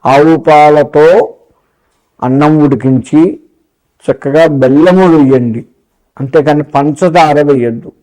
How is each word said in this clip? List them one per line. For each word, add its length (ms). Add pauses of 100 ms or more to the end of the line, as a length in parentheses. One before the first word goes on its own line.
(140)
ఆవు 220 (140)
పాలతో 580 (1200)
అన్నం 260 (120)
ఉడికించి 560 (840)
చక్కగా 380 (180)
బెల్లము 520
వేయండి, 480 (560)
అంతేకాని 480 (100)
పంచదార 640 (120)
వేయద్దు. 400 (140)